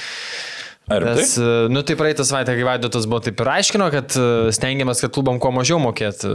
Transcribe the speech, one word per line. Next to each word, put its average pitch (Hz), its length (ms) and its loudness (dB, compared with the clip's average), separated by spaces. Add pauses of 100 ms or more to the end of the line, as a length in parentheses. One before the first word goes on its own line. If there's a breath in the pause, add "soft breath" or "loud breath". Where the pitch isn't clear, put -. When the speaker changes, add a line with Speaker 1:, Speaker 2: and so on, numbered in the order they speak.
(880 loud breath)
Speaker 1:
Ar - 180 2
Speaker 2:
nes, 120 300 0
Speaker 1:
taip? 120 100 0
Speaker 2:
e, 117 240 2
nu 135 160 0
tai 165 80 -2
praeitą 147 320 0
savaitę, 127 320 0
kai 120 80 0
Vaidotas 123 400 0
buvo, 117 160 0
taip 104 160 -6
ir 120 140 0
aiškino, 196 420 2
kad, 139 160 -2
e, 117 400 4
stengiamės, 131 540 0
kad 131 100 0
klubam 131 240 2
kuo 127 160 0
mažiau 127 240 2
mokėt, 110 480 0
e, 101 100 0